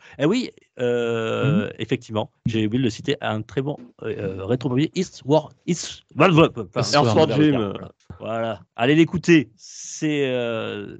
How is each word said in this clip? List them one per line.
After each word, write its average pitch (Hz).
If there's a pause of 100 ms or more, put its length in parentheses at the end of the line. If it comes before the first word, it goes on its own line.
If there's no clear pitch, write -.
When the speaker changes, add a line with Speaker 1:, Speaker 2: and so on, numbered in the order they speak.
(180)
Speaker 1:
Eh 135
oui, 220 (280)
euh, 117
Speaker 2:
Mhm. -
Speaker 1:
effectivement, 113 (140)
j'ai 113
oublié 110
de 135
le 117
citer, -
un 110
très -
bon, 139 (260)
euh, 110
euh, 95
rétro-premier, 127
Eastward, 151 (140)
East-, - (140)
voilà, 175
voilà, 151
enfin, 117
Speaker 2:
Eastward. 143
Speaker 1:
Earthworm 156 (100)
Jim, 151
Speaker 3:
Jim. 110
Speaker 1:
voilà. 98 (280)
Voilà. 110 (160)
Allez 131
l'écouter. 160
C'est, -
euh, 113